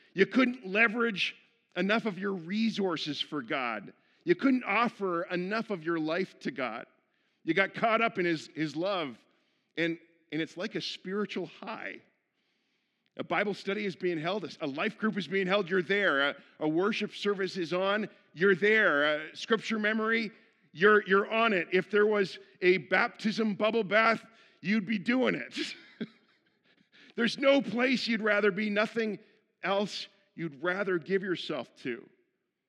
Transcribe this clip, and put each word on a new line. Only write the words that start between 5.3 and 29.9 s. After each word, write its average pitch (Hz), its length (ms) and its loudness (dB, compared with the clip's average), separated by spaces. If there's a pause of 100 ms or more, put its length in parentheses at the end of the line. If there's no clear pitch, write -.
of 175 140 -4
your 170 140 -2
life 160 420 -2
to - 100 -6
God. 123 360 -6 (580)
You 160 100 0
got 190 200 2
caught 220 260 2
up 233 180 0
in 180 60 0
his, 170 300 -2
his 147 200 -6
love, 165 420 -4 (600)
and, 165 200 0 (360)
and 151 100 -4
it's 156 140 -8
like 185 180 -8
a 165 60 -4
spiritual 190 680 -6 (140)
high. - 340 -12 (1200)
A - 80 -8
Bible 190 300 -2
study 202 300 -6
is 196 120 -4
being 175 220 -2
held, 175 260 -4
a, 139 60 -12 (100)
a 165 60 -4
life 156 320 -4
group 208 200 0
is 165 100 -6
being 190 180 0
held, 190 220 0
you're 185 140 0
there. 165 480 2
A, - 40 -8 (260)
a 156 80 0
worship 196 460 0
service 196 420 -2
is 165 160 -4
on, 196 360 0 (240)
you're 190 220 4
there. 170 640 4
A 156 200 -10
scripture 226 420 -2
memory, 220 520 0 (420)
you're, 208 340 6
you're 196 240 4
on 226 220 4
it. 170 200 0
If 185 180 2
there 208 160 4
was 208 320 0 (220)
a 185 180 6
baptism 208 760 -2
bubble 214 300 0
bath, 220 380 4 (380)
you'd 196 260 0
be 214 120 -2
doing 226 360 2
it. - 220 -8 (440)
<laughs> - 80 -8 (1080)
There's 226 220 0
no 277 220 4
place 240 460 -2
you'd 220 160 -2
rather 208 280 2
be, 208 200 -4
nothing 214 480 -2 (440)
else 262 460 -2 (260)